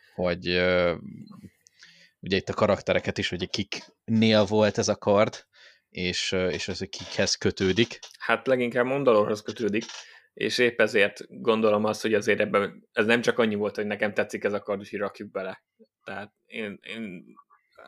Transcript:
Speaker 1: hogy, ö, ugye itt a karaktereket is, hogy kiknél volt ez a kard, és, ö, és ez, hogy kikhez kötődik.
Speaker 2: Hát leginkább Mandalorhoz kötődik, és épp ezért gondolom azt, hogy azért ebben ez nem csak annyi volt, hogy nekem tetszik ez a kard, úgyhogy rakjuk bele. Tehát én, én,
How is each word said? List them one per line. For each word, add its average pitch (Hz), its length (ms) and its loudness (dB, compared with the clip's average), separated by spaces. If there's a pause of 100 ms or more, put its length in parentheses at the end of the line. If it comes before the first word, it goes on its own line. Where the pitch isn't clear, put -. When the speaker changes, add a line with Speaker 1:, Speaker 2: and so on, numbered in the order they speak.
(160)
Speaker 1:
hogy, 90 320 -2
ö, 90 480 2 (1200)
ugye 95 180 -2
itt - 120 -4
a 95 40 -4
karaktereket 95 640 0
is, - 120 -2
hogy 90 200 -6
kiknél 110 960 2
volt 107 340 2
ez 110 100 0
a 104 80 2
kard, 101 500 2 (440)
és, 90 420 -4
ö, 92 160 0
és 80 200 -4
ez, 92 100 -6
hogy 95 120 -8
kikhez - 460 -4
kötődik. 95 640 0 (200)
Speaker 2:
Hát - 280 -2
leginkább 123 380 0
Mandalorhoz 110 560 2
kötődik, 110 420 -4 (500)
és - 240 -4
épp 120 240 2
ezért - 600 0
gondolom 110 440 4
azt, 107 160 -2
hogy 110 120 -2
azért 101 260 2
ebben 101 520 0
ez 110 140 0
nem 120 160 2
csak 117 180 0
annyi 110 160 2
volt, 101 200 -2
hogy 107 100 -4
nekem 104 280 -4
tetszik 104 300 -4
ez 101 100 -2
a 104 60 -2
kard, 101 200 -6
úgyhogy 101 200 -10
rakjuk 101 320 -8
bele. 95 320 -8 (400)
Tehát 101 300 -12 (120)
én, 110 360 -10
én, 98 440 -12 (640)